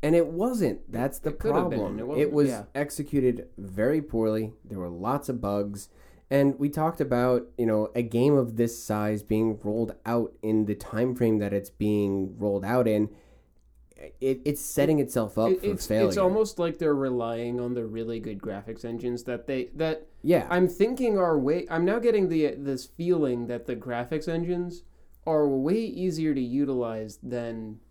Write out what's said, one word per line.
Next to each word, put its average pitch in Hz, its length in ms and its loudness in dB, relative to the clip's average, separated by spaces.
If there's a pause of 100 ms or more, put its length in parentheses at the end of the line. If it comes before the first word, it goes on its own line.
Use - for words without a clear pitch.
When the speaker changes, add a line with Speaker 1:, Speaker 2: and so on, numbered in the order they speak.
Speaker 1:
And 151 140 2
it 165 100 6
wasn't. 185 640 -2
That's 120 280 -4
the 151 120 -4
Speaker 2:
It - 80 -10
could 226 160 -2
have - 140 2
been, - 120 -2
Speaker 1:
problem. 101 200 -4
Speaker 2:
and - 0 -
it 117 40 -6 (180)
Speaker 1:
It 143 100 2
Speaker 2:
wasn't, - 0 -
Speaker 1:
was 147 160 4
Speaker 2:
yeah. 113 140 -4 (120)
Speaker 1:
executed 139 760 0 (100)
very 104 420 0
poorly. 110 540 -2 (100)
There 104 140 -10
were 90 100 -6
lots 107 400 -4
of 123 140 -4
bugs. 101 480 -4 (400)
And 139 280 4
we 143 120 0
talked 156 320 -2
about, 123 460 2 (100)
you 120 80 2
know, 107 280 2
a 120 80 0
game 120 320 4
of 120 220 2
this 117 260 0
size 104 400 -2
being 110 400 2
rolled 110 320 -2 (120)
out 117 340 0
in 110 240 2
the 104 120 0
time 123 380 -2
frame 113 260 2
that 101 120 -2
it's 101 180 -2
being 101 680 0
rolled 101 260 0
out 120 240 2
in. 107 220 2 (1120)
It, 131 260 0
it's 147 160 -2
setting 147 360 2
itself 123 380 0
up 113 140 4
Speaker 2:
It, 185 100 2
Speaker 1:
for 190 60 -4
Speaker 2:
it's, 202 200 -2
Speaker 1:
failure. - 220 4
Speaker 2:
it's - 80 0
almost 202 420 2
like 170 200 0
they're 151 160 2
relying 120 680 -2
on 123 140 -4
the 120 100 -4
really 113 340 -6
good 101 200 -8
graphics 101 440 -10
engines 120 420 -6
that - 220 -6
they, 131 300 -4
that 156 300 -2 (160)
Speaker 1:
Yeah. 156 260 4
Speaker 2:
I'm 180 200 4
thinking 226 500 2
are 170 200 4
way, 147 320 0
I'm 165 140 0
now 202 140 2
getting 214 320 2
the, 156 260 2
this 139 300 -4
feeling 147 600 0
that 120 180 -6
the 120 100 -4
graphics 123 500 -4
engines 175 580 -4 (420)
are 151 200 4
way 139 360 2
easier 160 520 -2
to 135 60 0
utilize 120 840 -2
than 117 580 -8 (100)